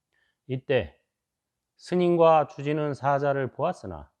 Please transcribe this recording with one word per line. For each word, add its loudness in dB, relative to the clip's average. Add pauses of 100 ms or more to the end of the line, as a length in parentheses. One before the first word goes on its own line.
(480)
이때 -2 (800)
스님과 2
주지는 -6
사자를 -2
보았으나 -8 (100)